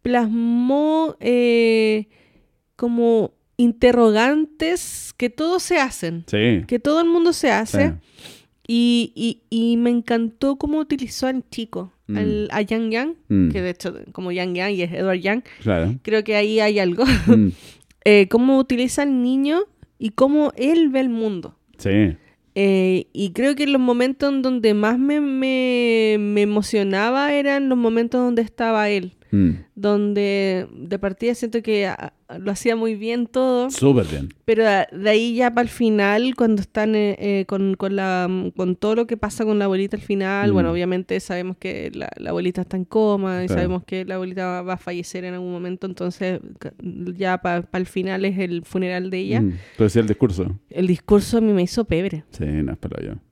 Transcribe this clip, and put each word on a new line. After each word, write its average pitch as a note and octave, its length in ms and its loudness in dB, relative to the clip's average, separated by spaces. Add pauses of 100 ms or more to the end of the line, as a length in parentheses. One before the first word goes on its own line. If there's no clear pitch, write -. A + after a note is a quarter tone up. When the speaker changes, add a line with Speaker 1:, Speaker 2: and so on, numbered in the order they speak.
Speaker 1:
plasmó, B3 1200 0
eh, A3+ 880 2 (680)
como A#3 580 0 (680)
interrogantes D4+ 1120 0
que B3 140 -2
todos E4+ 320 -2
se F4 160 0
hacen. E3+ 480 -4
Speaker 2:
Sí. G#2+ 400 2
Speaker 1:
Que B3 120 -2
todo D4 220 2
el E4+ 80 2
mundo E4+ 240 4
se D4 180 0
hace. G#3 400 0
Speaker 2:
Sí. D#2+ 40 -6 (720)
Speaker 1:
Y, A#3 500 2
y, - 340 -4
y A#3 280 2
me A#3+ 120 2
encantó A#3 680 0
cómo D4+ 220 -2
utilizó C4+ 480 -4
al C4 240 -4
chico, G3 420 -10 (140)
Speaker 2:
Mm. G#3 100 -4
Speaker 1:
al, G#3 360 -2
a G#3+ 100 -2
Yang A3 280 -2
Yang, C4 240 -4 (140)
Speaker 2:
Mm. F#2+ 220 4
Speaker 1:
que F#3+ 120 -4
de F3+ 80 -4
hecho, F3+ 240 -8 (180)
como F#3 200 -8
Yang F3+ 220 -4
Yang F#3 200 -2
y F3+ 80 -2
es E3+ 100 -4
Edward F#3 280 -2
Yang, G3+ 220 -2 (200)
Speaker 2:
Claro. F#2 400 0
Speaker 1:
creo G#3+ 220 0
que G#3+ 120 -2
ahí G#3+ 240 2
hay G#3+ 180 2
algo. F#3 260 0
<laughs> A3 340 6
Speaker 2:
Mm. G#2 100 4 (560)
Speaker 1:
Eh, G3+ 240 6
cómo C4 300 4
utiliza B3+ 440 0
al C4+ 200 0
niño C#4 400 0 (360)
y A3 120 -4
cómo C#4+ 460 2
él D#4+ 320 4
ve C4 120 0
el C4 100 0
mundo. A3 460 -4 (220)
Speaker 2:
Sí. G2 380 2 (380)
Speaker 1:
Eh, F#3+ 580 2
y G3 200 -4
creo C4 220 0
que C#4+ 120 -2
los C#4 140 2
momentos B3+ 520 0
en C4+ 100 -2
donde B3 320 2
más G#3+ 240 2
me, C#4+ 220 2
me, B3+ 1000 0
me G#3 240 0
emocionaba G#3 920 0
eran C#4 340 0
los B3+ 80 2
momentos A#3 460 0
donde A#3+ 200 2
estaba A3 460 0
él. F#3 240 -2 (200)
Speaker 2:
Mm. G2 180 4 (240)
Speaker 1:
donde G3+ 1000 0
de E3+ 260 -8
partida G3+ 360 -2
siento A#3 280 -4
que, G#3 240 0
ah, - 260 -8 (260)
lo F#3+ 140 -6
hacía A3+ 240 0
muy A3+ 180 -2
bien A3+ 320 -4
todo. B3+ 440 0
Speaker 2:
Súper C3 360 4
bien. D2 220 -6 (160)
Speaker 1:
Pero A3+ 220 4
a-, G3 260 2
de G3 180 -2
ahí A3+ 240 2
ya A#3+ 200 2
pa'l A#3+ 140 0
final, A3 680 2
cuando A3 260 2
están, G#3+ 320 -2
eh, G#3 240 0
eh, G3+ 280 -2
con, G3 280 -2
con G3 220 -4
la, F#3 320 -2 (280)
con F3+ 200 -2
todo G#3+ 180 0
lo A#3 120 0
que A3+ 100 -6
pasa G#3+ 280 -4
con G#3+ 140 2
la G3+ 80 2
abuelita G3 300 -2
al G3+ 60 -10
final, G3+ 480 0
Speaker 2:
Mm. G3+ 40 2
Speaker 1:
bueno, E3+ 180 2
obviamente F3+ 480 -2
sabemos F#3 360 -8
que - 380 -10
la, - 220 -10
la - 140 -10
abuelita F3+ 320 -4
está F#3 140 -8
en F#3 80 -4
coma G3 600 0
y - 20 -6
Speaker 2:
Claro. F3+ 140 0
Speaker 1:
sabemos F3+ 240 -2
que F#3+ 200 -8
la F#3+ 120 -8
abuelita F#3 300 -8
va, F3+ 160 -6
va F3+ 120 -6
a - 40 -8
fallecer F3+ 460 -10
en F3+ 100 -10
algún F3+ 180 -8
momento, F3+ 340 -8
entonces F#3 540 -6 (180)
ca-, - 140 -14 (440)
ya F#3 220 -2
pa-, F3 240 -4
pa'l F#3 240 -6
final F#3+ 380 -4
es F#3+ 140 -2
el F3 260 -4
funeral F#3 460 -4
de F#3 80 -6
ella. F#3+ 220 -2
Speaker 2:
Mm. F#2 180 0 (180)
Tú A2 80 2
decías A2+ 180 4
el G#2+ 60 0
discurso. G2 500 0 (120)
Speaker 1:
El F#3 160 -2
discurso G3+ 520 2
a - 20 2
mí A3 120 2
me F#3 100 2
hizo G#3+ 220 -2
pebre. E3+ 460 -4
Speaker 2:
Sí, - 140 -8
no, D2+ 280 -2
es - 60 -10
palo - 240 -10
yo. G1+ 100 -8 (200)